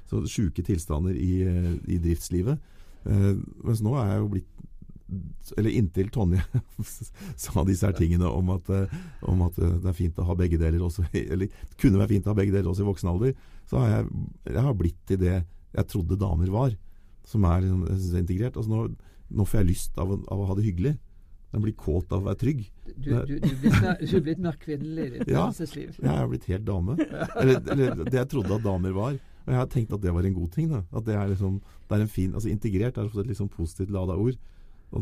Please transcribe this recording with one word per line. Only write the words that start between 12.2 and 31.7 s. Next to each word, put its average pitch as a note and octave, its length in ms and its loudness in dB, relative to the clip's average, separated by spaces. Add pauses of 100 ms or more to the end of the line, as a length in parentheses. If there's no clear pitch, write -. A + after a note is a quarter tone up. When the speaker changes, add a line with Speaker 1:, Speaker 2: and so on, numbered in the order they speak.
Speaker 1:
å G2+ 60 0
ha G#2 60 2
begge G2 160 2
deler F#2 160 0
også G2+ 140 0
i G2+ 40 0
voksen F#2+ 220 -2
alder, A2+ 220 2 (360)
så - 120 2
har A#2 100 4
jeg, G#2+ 180 0 (360)
jeg A2+ 200 0
har C#3+ 80 2
blitt F2 320 0
til G2 160 0
det F2+ 160 4 (320)
jeg - 180 0
trodde F#2 320 0
damer F2 320 2
var, A#2 220 2 (540)
som G#2 180 2
er E2+ 160 4
liksom, F#2 240 2
jeg F#2+ 120 0
synes F#2+ 140 -2
det F2+ 60 2
er F2+ 80 2
integrert. F2+ 320 -2
Altså G#2+ 160 -2
nå, A2 80 2 (480)
nå G2+ 180 2
får A2 140 4
jeg F2 80 8
lyst - 320 0
av F#2 100 0
å, G2 60 0 (100)
av G2 140 -2
å G2+ 80 0
ha G2+ 80 0
det G#2+ 80 2
hyggelig. G2+ 260 2 (600)
Den G#2+ 120 -2
blir G#2+ 120 -2
kåt E2+ 360 -2
av F#2 100 0
å G2 60 -2
være G2 140 -2
trygg. C#3 200 0 (260)
Speaker 2:
Du, C#3 220 -8 (180)
du, C#3 120 -4
du E3+ 200 2
blir C#3+ 160 6
mer, F#3 240 4
du D#3+ 200 0
blir D#3+ 200 -2
mer E3+ 200 -2
kvinnelig D#3 460 -6
i C3 80 -8
ditt - 180 -4
Speaker 1:
Ja. - 140 2
Speaker 2:
følelsesliv. E3 540 -8
Speaker 1:
Ja, C#3 140 2
jeg C3+ 100 0
er A#2+ 80 -2
blitt B2+ 160 -6
helt F#2+ 200 -2
dame. G2 320 0
Eller, C3+ 600 2 (120)
eller C3 320 0
det B2 140 0
jeg B2+ 140 0
trodde G2+ 240 0
at A2+ 80 -2
damer F#2+ 320 0
var. A#2+ 200 -2
Og - 360 -8
jeg B2+ 80 2
har B2 120 0
tenkt A2 240 0
at G2+ 80 -4
det F2+ 120 2
var F2 120 2
en F#2+ 80 2
god E2+ 160 -4
ting, D#3 200 0
da. A#2+ 100 -2 (100)
At A2 160 -6
det G#2 80 0
er G2+ 160 0
liksom, F#2+ 280 0 (280)